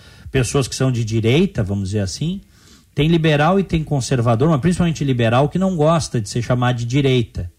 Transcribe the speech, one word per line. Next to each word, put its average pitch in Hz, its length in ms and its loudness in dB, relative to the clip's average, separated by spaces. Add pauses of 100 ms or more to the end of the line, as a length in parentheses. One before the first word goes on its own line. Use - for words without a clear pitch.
(300)
pessoas 135 380 0
que - 80 -10
são 131 160 0
de 117 120 -2
direita, 113 580 0
vamos 98 280 -4
dizer 104 100 -2
assim. 156 400 -6 (540)
Tem 151 140 0
liberal 160 500 2
e 190 60 0
tem 160 180 -2
conservador, 123 680 0
mas 143 100 2
principalmente 170 420 0
liberal, 127 460 2
que 175 100 -4
não 190 160 0
gosta 151 460 0
de 101 80 -6
ser 120 140 -4
chamado 123 340 0
de 120 80 -6
direita, 127 760 -2